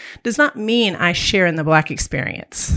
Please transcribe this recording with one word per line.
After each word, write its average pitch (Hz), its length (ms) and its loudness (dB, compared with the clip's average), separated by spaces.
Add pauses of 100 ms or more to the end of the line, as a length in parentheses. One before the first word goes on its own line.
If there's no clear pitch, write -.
(220)
does 233 160 -4
not 294 180 2
mean 220 400 0
I 175 160 0
share 190 340 2
in 170 100 0
the 160 80 -2
Black 156 260 4
experience. - 880 -6